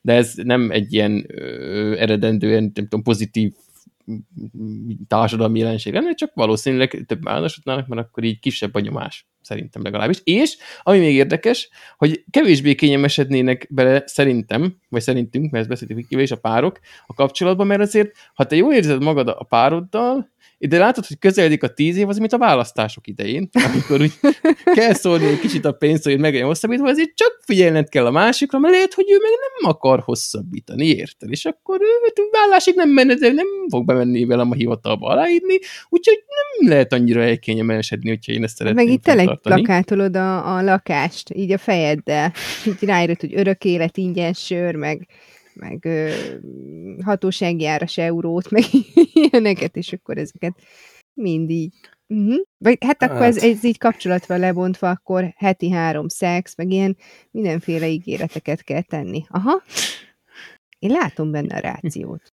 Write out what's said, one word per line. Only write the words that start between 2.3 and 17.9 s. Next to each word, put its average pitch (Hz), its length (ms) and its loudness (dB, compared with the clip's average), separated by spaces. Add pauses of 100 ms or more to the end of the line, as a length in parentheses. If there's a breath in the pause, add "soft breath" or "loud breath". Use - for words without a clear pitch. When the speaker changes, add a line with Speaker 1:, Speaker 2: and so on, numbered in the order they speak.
Speaker 1:
nem 107 100 -2 (120)
tudom, 107 200 -4
pozitív 110 480 -2 (1600)
társadalmi 110 520 0
jelenség 113 340 -4
lenne, 330 200 -2
csak 302 200 -6
valószínűleg 127 760 0
több 110 200 -6
házasodnának, 139 600 -6
mert 117 140 -8
akkor 113 220 -10
így 113 160 -4
kisebb - 360 -6
a 104 40 0
nyomás, - 480 -10 (140)
szerintem 110 420 -12
legalábbis. 104 400 -2
És 226 340 0 (260 loud breath)
ami 190 160 4
még 151 160 4
érdekes, 156 540 0 (280 loud breath)
hogy 156 320 0
kevésbé 147 460 4
kényelmesednének 139 920 0
bele 131 360 2
szerintem, 139 720 0 (140)
vagy 117 120 -2
szerintünk, 123 500 -2
mert 123 100 -4
ezt 113 80 -6
beszéltük 117 280 -8
Vikivel 131 260 -2
is, 131 80 -2
a 113 60 -6
párok 120 420 -2 (280 soft breath)
a - 60 -18
kapcsolatban, 185 540 0
mert 202 140 2
azért, 208 300 2 (220 soft breath)